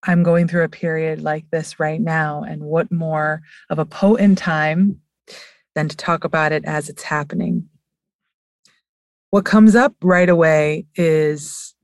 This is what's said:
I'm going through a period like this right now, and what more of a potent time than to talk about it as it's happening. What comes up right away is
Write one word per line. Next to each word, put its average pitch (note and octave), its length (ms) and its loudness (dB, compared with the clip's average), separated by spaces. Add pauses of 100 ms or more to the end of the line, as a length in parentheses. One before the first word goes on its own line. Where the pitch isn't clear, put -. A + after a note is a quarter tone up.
I'm F3 200 2
going E3+ 240 2
through E3+ 160 0
a D#3+ 60 -2
period D#3+ 520 -6
like D#3 300 -6
this D#3+ 280 -8
right D#3 220 -2
now, D#3 400 -4
and D3+ 220 -12
what D#3+ 280 -2
more D#3 520 -4 (260)
of - 80 -4
a D3+ 80 -2
potent G3 540 2
time D#3+ 600 -2 (760)
than D#3 120 -2
to D3 80 -8
talk E3+ 280 -4
about D#3 280 -2
it D3 140 -4
as D3+ 240 -6
it's - 140 -18
happening. D3+ 680 -4 (1600)
What G3 160 0
comes G#3+ 300 6
up A#3+ 260 4
right F3+ 260 4
away D#3+ 680 2
is D#3 880 -2